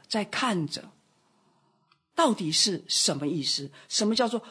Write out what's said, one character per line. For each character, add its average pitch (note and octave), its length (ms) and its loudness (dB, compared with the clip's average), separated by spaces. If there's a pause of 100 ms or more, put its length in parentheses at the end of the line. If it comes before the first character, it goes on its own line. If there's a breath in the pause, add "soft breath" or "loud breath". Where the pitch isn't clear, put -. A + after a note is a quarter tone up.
在 G#3+ 160 -2
看 F#3+ 440 0
着， - 240 -10 (1200)
到 D4+ 200 4
底 D#3+ 180 -2
是 F3 360 0
什 - 280 0
么 C#3+ 100 -4
意 D3 160 -2
思？ C#3 280 -4 (180 soft breath)
什 - 180 0
么 A3 80 2
叫 A#3 140 4
做 A3+ 220 -2